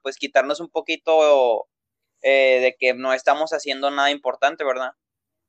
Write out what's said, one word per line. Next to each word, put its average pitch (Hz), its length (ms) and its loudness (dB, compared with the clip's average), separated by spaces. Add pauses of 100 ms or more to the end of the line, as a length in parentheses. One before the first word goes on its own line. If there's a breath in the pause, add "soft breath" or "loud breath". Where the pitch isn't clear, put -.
pues, 135 140 -10
quitarnos 139 420 -2
un 170 100 -14
poquito, 151 1000 0 (540)
eh, 131 400 4
de 127 160 0
que 127 160 0
no 131 200 -6
estamos 147 400 -2
haciendo 139 380 -4
nada 143 200 0
importante, 143 540 -4
¿verdad? 131 260 -4 (580)